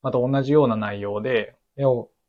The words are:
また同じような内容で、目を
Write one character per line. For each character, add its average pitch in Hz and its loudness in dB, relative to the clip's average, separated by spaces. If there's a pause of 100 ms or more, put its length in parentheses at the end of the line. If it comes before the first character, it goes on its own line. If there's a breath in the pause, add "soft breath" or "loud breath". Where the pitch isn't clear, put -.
ま 131 -4
た 127 0
同 135 0
じ 135 0
よ 151 6
う 123 2
な 113 0
内 104 -6
容 104 -6
で、 113 -2 (200)
目 139 -4
を 123 0 (180)